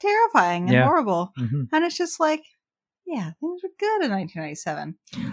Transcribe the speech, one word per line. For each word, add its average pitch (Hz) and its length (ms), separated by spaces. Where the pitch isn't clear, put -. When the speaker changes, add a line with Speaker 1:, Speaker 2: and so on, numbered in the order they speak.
Speaker 1:
terrifying 277 640
and 180 80
Speaker 2:
Yeah. 127 120
Speaker 1:
horrible. 208 540
Speaker 2:
Mm-hmm. 127 240
Speaker 1:
And 320 120
it's 339 120
just 339 240
like, 311 220
yeah, 214 240
things 359 220
were 370 160
good 415 260
in 240 60
nineteen 175 320
ninety-seven. 151 540